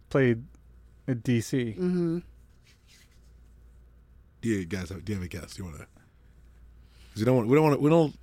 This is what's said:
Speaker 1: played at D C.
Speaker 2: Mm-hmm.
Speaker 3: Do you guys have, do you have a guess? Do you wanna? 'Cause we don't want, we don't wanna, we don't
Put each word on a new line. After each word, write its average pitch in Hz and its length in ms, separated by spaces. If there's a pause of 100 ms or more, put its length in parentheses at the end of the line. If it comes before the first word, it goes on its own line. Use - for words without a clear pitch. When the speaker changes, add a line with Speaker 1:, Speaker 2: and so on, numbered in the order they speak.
Speaker 1:
played 123 360 (640)
at 123 140
D 120 180
C. 120 380
Speaker 2:
Mm-hmm. 175 400 (2250)
Speaker 3:
Do 113 80
you 98 180
guys 90 240
have, 87 140
do 104 80
you 101 60
have 90 60
a 87 40
guess? - 260
Do 98 80
you 90 80
wanna? 73 80
'Cause - 1400
we 110 40
don't 127 120
want, 113 120
we 131 60
don't 156 100
wanna, 143 140
we 147 120
don't 160 320